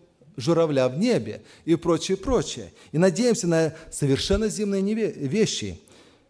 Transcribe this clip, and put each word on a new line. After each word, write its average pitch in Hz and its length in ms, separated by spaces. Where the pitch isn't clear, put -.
журавля 147 500
в 127 80
небе 165 460
и 160 80
прочее, 170 420
прочее. 190 560
И 147 60
надеемся 190 480
на 165 280
совершенно 196 580
земные 196 320
неве-, 208 320
вещи. 135 680